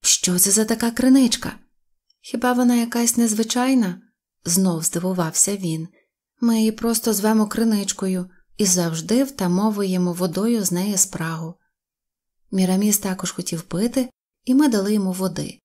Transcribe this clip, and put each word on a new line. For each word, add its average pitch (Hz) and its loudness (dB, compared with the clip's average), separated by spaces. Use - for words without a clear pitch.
"Що - 0
це 196 2
за 214 2
така 233 -2
криничка?" 254 4
"Хіба 247 -2
вона 247 4
якась 233 0
незвичайна?" 226 0
знов 170 0
здивувався 180 -2
він. 165 -4
"Ми 233 2
її 220 2
просто 226 -2
звемо 214 2
криничкою 190 -2
і 214 2
завжди 175 0
втамовуємо 190 0
водою 190 -2
з 180 -2
неї 185 -2
спрагу". 165 -4
Міраміс 190 2
також 185 -6
хотів 170 -8
пити, 240 -2
і 254 2
ми 294 6
дали 208 0
йому 196 0
води. 180 -4